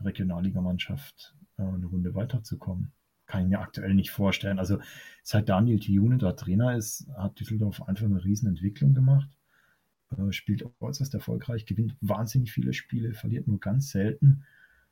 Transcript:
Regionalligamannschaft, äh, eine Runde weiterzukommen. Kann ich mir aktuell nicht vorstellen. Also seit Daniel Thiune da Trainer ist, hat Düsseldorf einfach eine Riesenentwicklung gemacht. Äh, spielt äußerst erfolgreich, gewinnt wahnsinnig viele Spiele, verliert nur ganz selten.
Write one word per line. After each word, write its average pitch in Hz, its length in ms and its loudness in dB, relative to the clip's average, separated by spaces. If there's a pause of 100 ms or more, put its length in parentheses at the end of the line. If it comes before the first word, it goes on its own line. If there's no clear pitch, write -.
Regionalligamannschaft, 92 1300 -4 (240)
äh, 104 40 -2
eine 92 240 -4
Runde 90 280 -2
weiterzukommen. 98 800 -4 (320)
Kann 92 180 -2
ich 92 60 2
mir 98 100 2
aktuell 98 360 -2
nicht 98 160 4
vorstellen. 98 500 0
Also 92 180 0 (460)
seit 107 240 0
Daniel 104 320 4
Thiune 104 380 4
da 90 160 0
Trainer 120 420 2
ist, - 400 -8
hat - 240 -6
Düsseldorf 107 420 -2
einfach 98 220 -4
eine 98 180 2
Riesenentwicklung 101 720 2
gemacht. 135 340 6 (880)
Äh, 98 140 0
spielt - 340 -2 (140)
äußerst 135 360 -6
erfolgreich, 117 520 -6
gewinnt 110 340 -2
wahnsinnig 110 520 -2
viele 127 220 -2
Spiele, 117 400 -6
verliert 110 340 -4
nur 101 100 0
ganz 123 320 -2
selten. 107 540 4 (480)